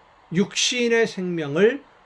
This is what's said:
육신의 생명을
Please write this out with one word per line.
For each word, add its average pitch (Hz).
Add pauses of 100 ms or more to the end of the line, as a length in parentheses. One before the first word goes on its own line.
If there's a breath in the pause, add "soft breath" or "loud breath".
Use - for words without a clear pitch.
(320)
육신의 233
생명을 180 (240 soft breath)